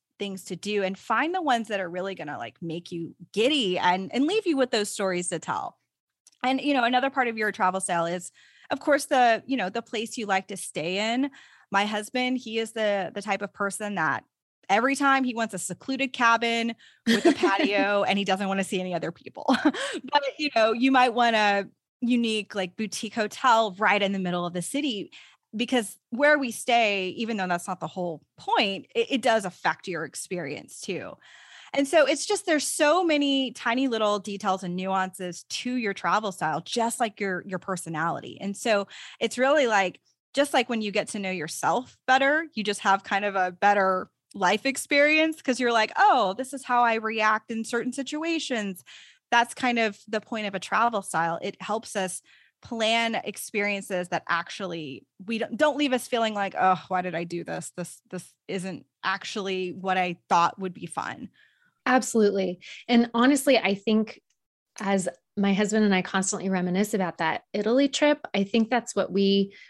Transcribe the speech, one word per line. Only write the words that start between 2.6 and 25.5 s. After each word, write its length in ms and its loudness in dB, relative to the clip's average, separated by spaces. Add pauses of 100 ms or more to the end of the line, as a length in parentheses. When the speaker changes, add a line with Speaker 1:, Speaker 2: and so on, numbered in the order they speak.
Speaker 1:
make 300 -8
you 220 -8 (200)
giddy 440 2
and, 360 0
and 140 2
leave 200 0
you 80 2
with 160 0
those 180 0
stories 400 -2
to 100 -4
tell. 380 -6 (680)
And, 180 0
you 120 0
know, 120 2
another 240 2
part 180 0
of 100 -4
your 140 0
travel 300 0
style 240 0
is, 260 -6 (380)
of 100 -4
course, 260 2
the, 400 4
you 120 -2
know, 120 -2
the 120 -6
place 360 -8
you 80 -6
like 220 0
to 100 -10
stay 560 -4
in. 180 -2 (380)
My 160 2
husband, 520 -2
he 220 -6
is 120 -4
the, 420 -2
the 80 -8
type 200 -4
of 120 -8
person 420 -6
that 280 0 (460)
every 260 4
time 280 2
he 120 -2
wants 180 -2
a 60 -6
secluded 540 -4
cabin 640 2 (340)
with 180 4
a 60 8
Speaker 2:
<laughs> 0 -
Speaker 1:
patio 680 2
and 160 2
he 60 0
doesn't 220 0
wanna 160 0
see 160 -4
any 140 -4
other 180 -4
people. 360 -14
<laughs> 160 2 (480)
But, 120 2 (140)
you 180 -2
know, 180 4
you 180 2
might 220 6
want 220 4
a 320 2 (340)
unique, 540 0
like, 220 -4
boutique 380 -6
hotel 600 2
right 240 4
in 100 0
the 80 -2
middle 260 -2
of 80 -6
the 80 -4
city, 500 -4 (440)